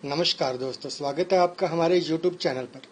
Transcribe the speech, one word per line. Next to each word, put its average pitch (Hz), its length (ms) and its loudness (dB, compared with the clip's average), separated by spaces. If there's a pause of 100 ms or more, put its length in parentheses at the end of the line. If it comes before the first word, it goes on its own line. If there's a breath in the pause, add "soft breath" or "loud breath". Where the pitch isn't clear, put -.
नमस्कार 143 520 0
दोस्तों, 131 320 -8
स्वागत 147 440 -2
है 185 60 6
आपका 180 280 2
हमारे 170 340 4
YouTube 160 340 0
चैनल 131 300 -2
पर। 131 160 -16 (100)